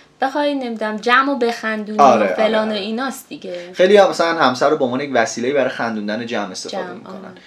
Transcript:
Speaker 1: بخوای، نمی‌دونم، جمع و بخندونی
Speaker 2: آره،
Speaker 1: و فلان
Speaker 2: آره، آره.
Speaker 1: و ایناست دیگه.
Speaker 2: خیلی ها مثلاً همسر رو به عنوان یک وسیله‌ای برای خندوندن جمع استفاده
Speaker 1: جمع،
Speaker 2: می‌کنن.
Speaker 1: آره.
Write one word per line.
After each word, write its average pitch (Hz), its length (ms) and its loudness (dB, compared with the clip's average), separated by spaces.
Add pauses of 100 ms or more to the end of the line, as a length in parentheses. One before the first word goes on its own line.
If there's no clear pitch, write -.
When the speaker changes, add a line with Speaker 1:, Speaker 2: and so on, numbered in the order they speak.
(220)
Speaker 1:
بخوای، 285 340 -2
نمی‌دونم، 226 420 -6
جمع 254 340 2
و 269 40 -2
بخندونی 220 640 -4
Speaker 2:
آره، 202 320 6
Speaker 1:
و - 40 -2
فلان 220 200 2
Speaker 2:
آره، 214 160 0
آره. 208 80 -4
Speaker 1:
و 190 40 -6
ایناست 233 460 -6
دیگه. 180 440 -12
Speaker 2:
خیلی 185 220 6
ها 190 140 8
مثلاً 165 300 0
همسر 139 300 4
رو 151 80 2
به 139 80 2
عنوان 123 160 -2
یک 143 120 -6
وسیله‌ای 131 400 0
برای 131 160 2
خندوندن 110 560 -6
جمع 104 260 -6
استفاده 180 320 -8
Speaker 1:
جمع، 180 100 -12
Speaker 2:
می‌کنن. - 220 -16
Speaker 1:
آره. 190 180 -16 (140)